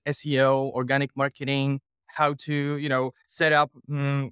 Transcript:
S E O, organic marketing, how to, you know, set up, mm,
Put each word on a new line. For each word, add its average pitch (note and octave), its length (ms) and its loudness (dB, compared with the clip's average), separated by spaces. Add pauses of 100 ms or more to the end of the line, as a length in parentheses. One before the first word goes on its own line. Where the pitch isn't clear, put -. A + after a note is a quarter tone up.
S D3 180 -4
E C#3 160 2
O, C3+ 340 4
organic C3 420 0
marketing, C#3 640 -2 (260)
how D3 280 0
to, D3 420 -4
you D3 120 -6
know, C3 220 0 (160)
set D#3 260 0
up, D3 200 4 (160)
mm, C#3 440 -2